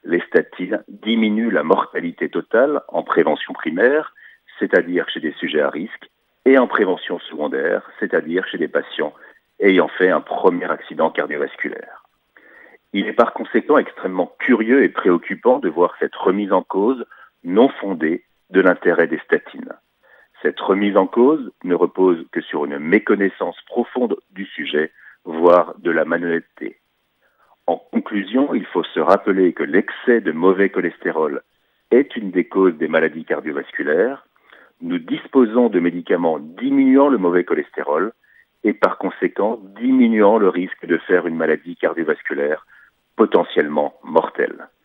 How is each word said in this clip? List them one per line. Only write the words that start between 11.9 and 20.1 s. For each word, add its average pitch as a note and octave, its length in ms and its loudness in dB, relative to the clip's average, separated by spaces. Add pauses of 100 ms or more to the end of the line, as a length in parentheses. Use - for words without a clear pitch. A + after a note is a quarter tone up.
Il G2+ 120 -2
est - 80 -8
par A#2 200 2
conséquent - 440 0
extrêmement - 600 -4
curieux A#2 440 2
et F#2 60 2
préoccupant G2+ 720 0
de G2+ 100 -4
voir E2+ 300 0
cette - 160 -6
remise G2 360 -2
en F#2 120 2
cause A2+ 420 -2 (380)
non G#2 260 2
fondée F2 540 -4 (260)
de F#2 100 2
l'intérêt F2 460 2
des D#2 140 -6
statines. - 540 -6 (680)